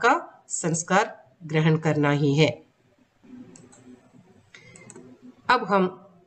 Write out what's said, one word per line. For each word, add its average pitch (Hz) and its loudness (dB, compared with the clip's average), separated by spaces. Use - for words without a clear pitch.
का 294 0
संस्कार 185 -4
ग्रहण 156 2
करना 147 0
ही 143 0
है। 156 2
अब 247 2
हम 185 0